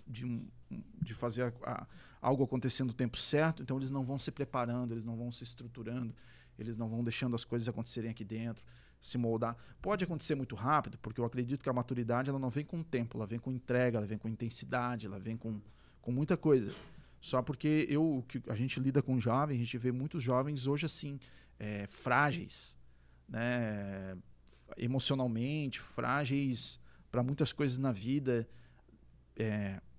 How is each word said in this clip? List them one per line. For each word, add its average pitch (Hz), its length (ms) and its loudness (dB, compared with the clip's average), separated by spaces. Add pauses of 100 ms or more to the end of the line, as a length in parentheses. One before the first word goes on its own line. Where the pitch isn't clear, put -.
de, 120 360 -4 (600)
de 113 120 -2
fazer 120 380 -2 (120)
a, 123 80 -4
a, - 140 -6 (360)
algo 131 220 4
acontecer 131 400 0
no 123 80 0
tempo 120 260 0
certo. 156 440 2
Então, 131 140 -2
eles 135 140 -2
não 135 140 0
vão 135 140 -2
se - 120 -4
preparando, 123 640 -2
eles 117 120 -4
não 117 120 -6
vão 120 160 -4
se - 120 -10
estruturando, 120 720 -6 (440)
eles 113 180 -4
não 113 120 -2
vão 113 160 0
deixando 117 300 0
as 117 100 -2
coisas 120 240 -2
acontecerem 113 420 -4
aqui 113 140 -8
dentro, 110 400 -6 (360)
se - 180 -4
moldar. 117 380 2 (260)
Pode 190 220 2
acontecer 160 320 -2
muito 127 180 -4
rápido, 123 440 2
porque 110 220 -6
eu 120 40 4
acredito 123 380 0
que - 60 0
a 131 40 2
maturidade, 123 580 2
ela 139 80 0
não 127 120 0
vem 147 140 -2
com 165 160 -6
o 160 40 -4
tempo, 120 340 -2
ela 107 80 -2
vem 113 140 -4
com 131 100 -4
entrega, 123 480 2
ela 104 80 0
vem 107 120 -4
com 113 100 -4
intensidade, 120 800 -2
ela 98 120 -6
vem 110 180 -6
com, 110 240 -6 (400)
com 123 120 -2
muita 156 240 4
coisa. 131 360 6 (480)
Só 127 220 0
porque 151 480 2
eu, 147 380 4
que 123 200 -6
a 113 60 0
gente 123 240 0
lida 135 240 4
com 131 160 4
jovens, 127 380 4
a - 20 2
gente 120 180 0
vê 123 140 2
muitos 131 320 0
jovens 131 460 2
hoje 147 180 2
assim, 143 320 -4 (400)
é, 104 300 -4
frágeis, - 920 0 (500)
né? 104 880 -2 (600)
Emocionalmente, 131 1040 0
frágeis 135 1000 0 (320)
pra 123 120 2
muitas 139 300 2
coisas 135 260 2
na 135 140 2
vida. 120 560 0 (880)
É, 104 440 -2 (180)